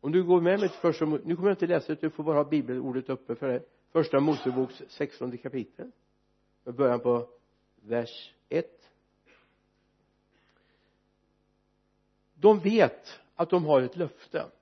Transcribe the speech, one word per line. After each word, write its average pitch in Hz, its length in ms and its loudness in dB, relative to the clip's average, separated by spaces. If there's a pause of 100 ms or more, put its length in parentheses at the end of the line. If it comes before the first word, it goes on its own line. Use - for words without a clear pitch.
Om 143 120 -6
du 180 120 4
går 175 160 4
med 185 200 2
mig 196 80 0
till - 100 -8
första 160 260 0
Mo-, 151 200 -2
nu 165 120 -2
kommer 180 120 0
jag 196 60 2
inte 180 120 -2
läsa 165 280 -2
det, 151 60 -12
du 156 100 -4
får 156 140 -10
bara 156 120 0
ha 147 80 2
bibelordet 127 640 -4
uppe 123 260 -6
för 135 140 -6
det. 123 160 -4 (260)
Första 151 300 2
Moseboks 131 680 -2
sextonde 127 480 -8
kapitel. 135 540 -12 (720)
Med 123 100 -12
början 123 260 2
på 120 280 0 (480)
vers 117 580 -8 (140)
ett. - 420 -8 (3500)
De 202 240 6
vet 190 640 0 (140)
att 170 160 -2
de 180 140 2
har 147 180 4
ett 123 140 -6
löfte. - 540 -8 (120)